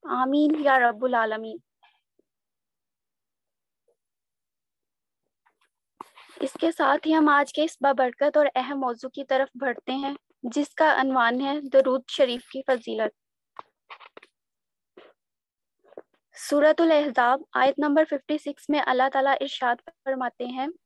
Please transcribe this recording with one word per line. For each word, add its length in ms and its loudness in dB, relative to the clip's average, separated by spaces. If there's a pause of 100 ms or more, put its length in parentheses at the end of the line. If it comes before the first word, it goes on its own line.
आमीन 480 2
या 220 2
रब्बुल 380 0
आलमीन। 440 -4 (4000)
इसके 300 -2
साथ 340 0
ही 60 0
हम 180 4
आज 220 2
के 120 -2
इस 180 -4
बाबरकत 560 0
और 80 4
अहम 320 -4
मौजू 320 -6
की 140 -12
तरफ 340 0
बढ़ते 360 -6
हैं, 240 -6 (280)
जिसका 460 0
अनवान 500 0
है 280 -4
दरूद 400 4
शरीफ 420 -2
की 160 -10
फजीलत। 440 -2 (3250)
सूरतुल 580 2
अहज़ाब, 640 2
आयत 260 2
नंबर 260 2
फिफ्टी 320 -4
सिक्स 320 -10
में 120 0
अल्लाह 280 0
ताला 240 2
इरशाद 560 -4
फरमाते 580 -8
हैं 220 -6 (160)